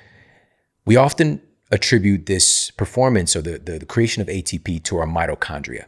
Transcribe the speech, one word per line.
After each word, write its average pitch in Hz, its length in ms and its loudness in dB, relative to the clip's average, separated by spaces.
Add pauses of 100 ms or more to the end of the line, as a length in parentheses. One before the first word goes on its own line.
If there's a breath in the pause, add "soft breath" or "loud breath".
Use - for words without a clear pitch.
(840 soft breath)
We 110 140 6
often 147 440 2 (300)
attribute 98 540 2
this - 460 0
performance 110 640 0
or 85 60 -4
the, 80 180 -8
the, 82 200 -10
the - 60 -16
creation 117 360 0
of 90 60 -4
A 92 140 -6
T 82 180 -6
P 82 200 -4
to 87 180 -4
our 80 100 -2
mitochondria, 78 800 -6